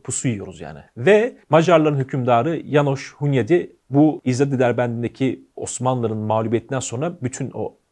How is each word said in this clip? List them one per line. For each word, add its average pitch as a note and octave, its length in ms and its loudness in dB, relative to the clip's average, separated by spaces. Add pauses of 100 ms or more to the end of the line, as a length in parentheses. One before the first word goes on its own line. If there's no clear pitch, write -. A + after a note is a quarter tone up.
pusu - 240 -4
yiyoruz F#2+ 320 -8
yani. D2+ 180 -14 (180)
Ve G#3 400 2 (140)
Macarların D#3 480 4
hükümdarı C3 680 0
János C#3+ 460 0
Hunyadi C#3 640 0 (140)
bu C#3+ 340 4
İzladi B2+ 340 0
Derbendi'ndeki A#2+ 840 -2 (120)
Osmanlıların B2 640 -4
mağlubiyetinden A2 640 -2
sonra C#3+ 320 -6 (100)
bütün B2 320 -6
o G#2+ 200 -8 (180)